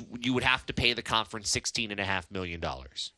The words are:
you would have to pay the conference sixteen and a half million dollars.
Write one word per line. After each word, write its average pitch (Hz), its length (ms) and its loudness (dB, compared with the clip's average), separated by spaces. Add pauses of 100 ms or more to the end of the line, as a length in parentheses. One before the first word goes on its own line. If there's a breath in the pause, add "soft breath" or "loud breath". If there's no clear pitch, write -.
(200)
you 127 140 2
would 120 100 2
have 127 240 4
to - 60 -4
pay 120 200 4
the 113 80 -4
conference 110 480 0
sixteen 117 400 0
and 101 100 -4
a 98 60 0
half 95 240 -2
million 90 300 -4
dollars. 65 580 -6